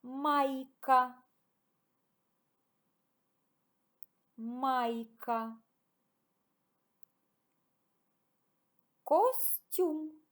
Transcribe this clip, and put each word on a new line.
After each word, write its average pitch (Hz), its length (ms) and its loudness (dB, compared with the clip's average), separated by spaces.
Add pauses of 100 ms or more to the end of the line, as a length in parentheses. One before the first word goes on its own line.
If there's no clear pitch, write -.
Майка. 269 1200 0 (3250)
Майка. 233 1300 -4 (3500)
Костюм. 339 1080 0 (200)